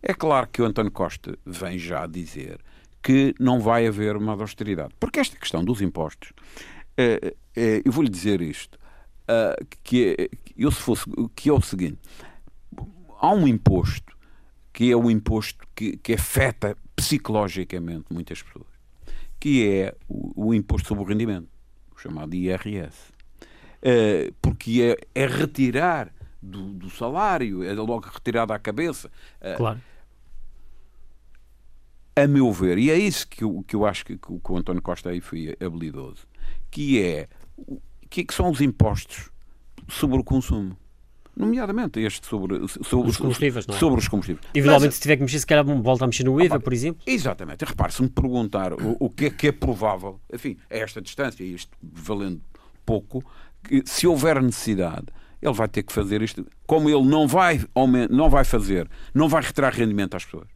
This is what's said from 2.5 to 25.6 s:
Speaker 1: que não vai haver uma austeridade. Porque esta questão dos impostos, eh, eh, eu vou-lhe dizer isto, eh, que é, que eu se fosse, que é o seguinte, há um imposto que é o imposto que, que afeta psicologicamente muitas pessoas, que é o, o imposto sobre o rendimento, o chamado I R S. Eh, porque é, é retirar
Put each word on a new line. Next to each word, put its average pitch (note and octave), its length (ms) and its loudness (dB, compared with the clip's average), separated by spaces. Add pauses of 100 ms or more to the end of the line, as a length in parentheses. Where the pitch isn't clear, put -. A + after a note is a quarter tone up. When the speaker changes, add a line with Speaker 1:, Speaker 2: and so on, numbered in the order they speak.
Speaker 1:
que C3+ 360 4
não B2+ 200 2
vai A#2 280 4
haver G#2+ 280 -2
uma G#2+ 180 -2
austeridade. G2+ 680 -6
Porque A#3+ 200 -2
esta - 180 -2
questão E2+ 280 -4
dos G#2+ 160 -2
impostos, D#2+ 500 -6 (640)
eh, A#2 400 2 (200)
eh, A2 280 2
eu C3 80 4
vou-lhe C#3 180 2
dizer F#2+ 300 -2
isto, - 400 -8 (480)
eh, A2+ 300 2 (260)
que A#2 340 4
é, - 120 -2 (160)
que - 120 -20
eu C3+ 140 2
se - 100 -2
fosse, G#2+ 220 0 (320)
que - 140 0
é D3+ 40 6
o C3+ 80 6
seguinte, F2+ 360 -4 (1200)
há E3 120 4
um G3+ 160 4
imposto G#2 680 4 (560)
que A#2+ 200 2
é A#2+ 40 6
o A#2 160 4
imposto G#2+ 540 -2 (100)
que, A2 220 -6
que - 160 -2
afeta A2+ 640 0 (180)
psicologicamente F2+ 1160 -2
muitas E2+ 280 -10
pessoas, - 260 -20 (720)
que C3 280 2
é G2 280 0 (120)
o, - 400 -6
o A2+ 60 2
imposto G2 340 0
sobre G2+ 160 -4
o F2+ 40 -6
rendimento, G#2 420 -2 (440)
o - 60 -20
chamado D#2 340 -10
I F2+ 160 -2
R G2+ 280 -4
S. D#2 200 -12 (840)
Eh, G#2+ 500 4 (100)
porque A#2+ 540 2 (180)
é, C3 100 0
é C3+ 40 2
retirar C3+ 840 0 (300)